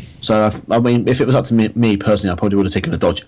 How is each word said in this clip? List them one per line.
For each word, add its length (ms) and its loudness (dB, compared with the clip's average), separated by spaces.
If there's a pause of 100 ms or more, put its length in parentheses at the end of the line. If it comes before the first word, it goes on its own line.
(200)
So, 240 0 (260)
I, 60 2
I 20 2
mean, 300 2
if 120 0
it 60 2
was 80 2
up 120 0
to 80 -2
me, 200 2
me 220 2
personally, 360 0
I 40 -4
probably 200 -2
would 100 2
have 60 -4
taken 220 -4
a 40 -6
dodge 300 -2